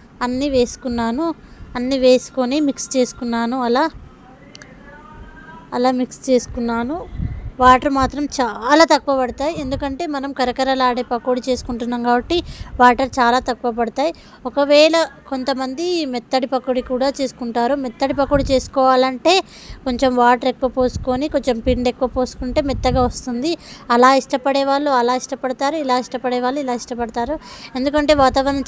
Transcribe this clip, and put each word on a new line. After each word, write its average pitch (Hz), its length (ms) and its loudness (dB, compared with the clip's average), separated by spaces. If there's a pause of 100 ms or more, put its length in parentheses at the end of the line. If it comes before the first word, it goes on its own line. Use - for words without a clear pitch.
(220)
అన్నీ 254 280 -2
వేసుకున్నాను. 247 840 -2 (420)
అన్నీ 254 220 -2
వేసుకొని 254 640 2
మిక్స్ 277 380 -2
చేసుకున్నాను. 240 680 -2
అలా, 254 260 0 (1800)
అలా 247 180 0
మిక్స్ 254 380 -4
చేసుకున్నాను. 240 680 -2 (640)
వాటర్ 254 320 6
మాత్రం 269 340 -2
చాలా 262 600 2
తక్కువ 285 340 2
పడతాయి, 262 420 -2
ఎందుకంటే 277 460 -6
మనం 277 260 -4
కరకరలాడే 254 680 0
పకోడీ 247 460 -2
చేసుకుంటున్నాం 240 540 -4
కాబట్టి 240 400 0 (360)
వాటర్ 247 300 4
చాలా 247 300 2
తక్కువ 247 320 -4
పడతాయి. 240 420 -2 (320)
ఒకవేళ 294 600 4 (220)
కొంతమంది 269 760 -4
మెత్తడి 254 420 -2
పకోడీ 254 340 -2
కూడా 254 280 -2 (120)
చేసుకుంటారు. 240 540 -2
మెత్తడి 269 380 -4
పకోడీ 277 380 0
చేసుకోవాలంటే 262 840 2 (520)
కొంచెం 254 300 0
వాటర్ 247 340 4
ఎక్కువ 254 200 -2
పోసుకొని, 254 580 -2
కొంచెం 254 320 -2
పిండి 247 300 0
ఎక్కువ 254 180 -2
పోసుకుంటే 254 540 -2
మెత్తగా 254 420 0
వస్తుంది. 247 480 -4 (400)
అలా 247 220 6
ఇష్టపడే 269 500 0
వాళ్ళు 277 280 0
అలా 247 240 2
ఇష్టపడతారు, 262 600 -4
ఇలా 262 220 0
ఇష్టపడే 247 420 -4
వాళ్ళు 254 200 -2
ఇలా 254 140 -4
ఇష్టపడతారు. 240 640 -6 (380)
ఎందుకంటే 285 380 2
వాతావరణం 269 540 2